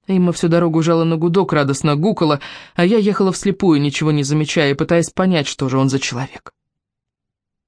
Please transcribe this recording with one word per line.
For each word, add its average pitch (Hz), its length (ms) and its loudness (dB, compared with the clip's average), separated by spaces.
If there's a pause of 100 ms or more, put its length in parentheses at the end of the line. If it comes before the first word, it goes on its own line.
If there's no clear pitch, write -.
Эмма 180 260 2
всю 170 160 -2
дорогу 165 340 2
жала 165 220 2
на 165 120 0
гудок, 175 360 0
радостно 143 440 0
гукала, 156 440 0 (340)
а 175 100 0
я 214 140 2
ехала 196 340 0
вслепую, 185 480 0
ничего 147 320 -2
не 147 100 2
замечая, 147 520 0
пытаясь 170 360 0
понять, 180 360 0
что - 220 -6
же 131 100 0
он 135 100 2
за 135 100 0
человек. - 540 -10 (1160)